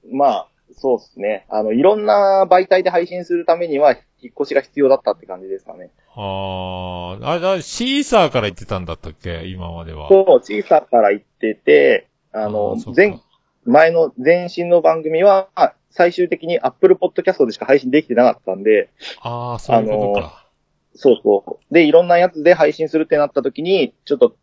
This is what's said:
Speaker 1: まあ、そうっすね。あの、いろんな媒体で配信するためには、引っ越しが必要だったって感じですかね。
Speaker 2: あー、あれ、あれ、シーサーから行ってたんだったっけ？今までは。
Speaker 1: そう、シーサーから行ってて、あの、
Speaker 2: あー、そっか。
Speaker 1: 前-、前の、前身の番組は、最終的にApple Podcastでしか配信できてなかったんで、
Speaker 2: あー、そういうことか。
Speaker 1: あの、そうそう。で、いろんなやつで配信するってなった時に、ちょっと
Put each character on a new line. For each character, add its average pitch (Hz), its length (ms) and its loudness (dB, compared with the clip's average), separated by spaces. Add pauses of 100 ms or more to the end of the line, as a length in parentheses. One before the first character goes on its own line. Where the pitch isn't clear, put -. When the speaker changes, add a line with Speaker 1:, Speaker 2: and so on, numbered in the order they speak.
(120)
Speaker 1:
ま 135 140 0
あ、 107 220 -2 (260)
そ 131 220 -2
う - 20 -4
っ - 20 -4
す - 200 -20
ね。 101 300 -6
あ 107 120 -4
の、 107 100 -2
い 120 100 0
ろ 190 140 4
ん 208 100 -6
な 196 440 2
媒 185 180 4
体 190 140 2
で 180 80 0
配 175 160 -2
信 175 200 -10
す 175 80 -6
る 170 120 -4
た 165 100 2
め 175 120 -6
に 147 100 -4
は、 143 140 4 (280)
引 120 120 -20
っ - 20 -20
越 143 160 -4
し 151 60 -6
が 139 60 2
必 - 180 -12
要 139 100 4
だ 135 60 4
っ 135 80 -4
た 107 80 -2
っ 95 80 -6
て - 80 -20
感 92 140 -14
じ 95 60 -18
で 95 120 -10
す - 60 -20
か - 100 -20
ね。 90 160 -20 (240)
Speaker 2:
あ 117 40 -18 (1000)
ー、 120 60 -10
あ 165 120 -4
れ、 175 80 -4
あ 190 80 0
れ、 175 60 -6
シ 262 380 -4
ー 285 40 -2
サ 208 220 2
ー 143 60 -2
か 127 100 0
ら 104 60 -2
行 95 80 -6
っ - 20 -20
て - 80 -18
た 98 140 -6
ん 90 60 -12
だ 82 100 -10
っ - 20 -20
た 80 140 -16
っ - 20 -18
け？ 85 340 -12
今 90 240 -12
ま 85 140 -14
で 82 80 -16
は。 76 160 -14
Speaker 1:
そ 190 320 4
う、 - 20 -20
シ 208 160 -8
ー 202 40 -6
サ - 140 2
ー - 120 -4
か 120 80 0
ら 104 140 4
行 104 100 -4
っ - 40 -20
て - 280 -8
て、 143 540 2 (240)
あ 107 180 -6
の、 107 220 -4
Speaker 2:
あ - 20 -6
ー、 113 60 -8
そ - 120 -14
っ 120 40 -6
か。 160 60 4
Speaker 1:
前-、 202 180 2 (460)
前 151 260 4
の、 160 260 0
前 170 380 0
身 175 100 -4
の 175 160 2
番 160 220 0
組 160 200 -2
は、 196 240 4 (440)
最 175 220 0
終 180 160 -2
的 165 160 -6
に 170 140 -2
Apple - 360 -2
Podcast 175 500 -2
で 113 60 -6
し - 60 -12
か 110 80 -12
配 135 140 2
信 127 100 -6
で 147 140 0
き - 40 -16
て 120 60 -6
な 117 100 2
か 117 160 0
っ - 60 -20
た 95 100 -4
ん 95 60 -14
で、 107 280 2 (320)
Speaker 2:
あ 120 340 -8
ー、 - 40 -10
そ - 180 0
う 110 60 2
い - 20 -4
う 107 40 -6
こ 104 240 -2
と - 0 -
か。 101 60 0
Speaker 1:
あ - 40 -6
の、 73 80 -14 (640)
そ 127 180 4
う - 100 0
そ - 360 0 (100)
う。 - 40 -8
で、 165 120 6
い 147 60 2
ろ 165 120 6
ん 175 40 -4
な 175 100 4
や 180 120 2
つ 160 140 -10
で 170 100 6
配 156 200 2
信 160 160 -6
す 160 80 -2
る 160 60 0
っ - 20 -4
て 156 120 0
な 147 100 0
っ - 40 -8
た 139 100 -2
時 135 200 -6
に、 175 320 -2 (120)
ち - 80 -2
ょ - 20 0
っ - 20 -12
と 120 260 2